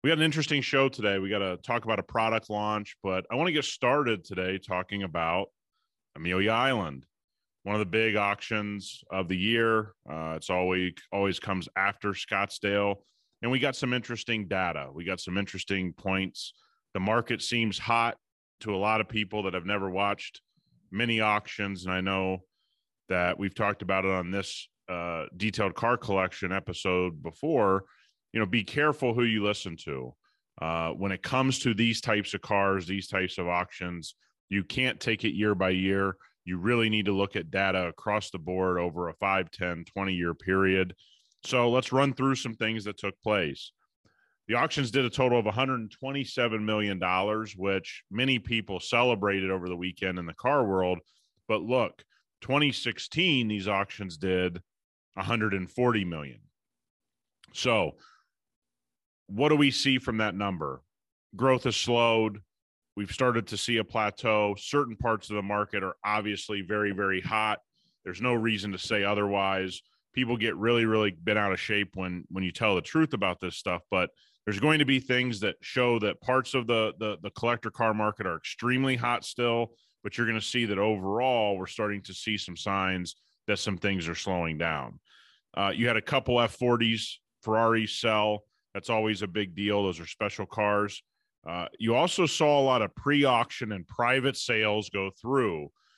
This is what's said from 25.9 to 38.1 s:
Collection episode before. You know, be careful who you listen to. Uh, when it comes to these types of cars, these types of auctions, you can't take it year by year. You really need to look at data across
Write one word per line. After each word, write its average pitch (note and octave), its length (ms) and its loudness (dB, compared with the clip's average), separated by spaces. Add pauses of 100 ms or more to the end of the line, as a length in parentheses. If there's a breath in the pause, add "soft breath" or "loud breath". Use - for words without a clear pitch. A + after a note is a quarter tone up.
Collection F#2+ 560 0
episode F2+ 680 -2
before. G2 640 2 (500 soft breath)
You A2+ 60 0
know, G#2 60 2
be G#2 160 0
careful C3+ 520 0
who A#2+ 80 2
you A2 200 2
listen G2+ 320 -2 (100)
to. C2 300 -8 (460)
Uh, E2 300 -2
when F#2+ 220 -4
it F2 100 -6
comes C3 380 0
to A#2+ 120 0
these A2+ 300 0
types G#2 320 0
of F#2+ 80 -6
cars, G2 440 2
these F#2+ 220 -6
types F#2+ 300 -2
of F2 100 -4
auctions, F2 680 -4 (340)
you G2 140 0
can't - 360 -2
take A2+ 240 -2
it A2 100 0
year G#2 200 2
by F#2 160 2
year. F#2+ 440 2 (300 soft breath)
You F2+ 140 -6
really A2+ 320 2
need G#2+ 160 0
to G2+ 100 2
look G2+ 200 0
at E2+ 140 -6
data F#2+ 360 0
across G#2 440 -4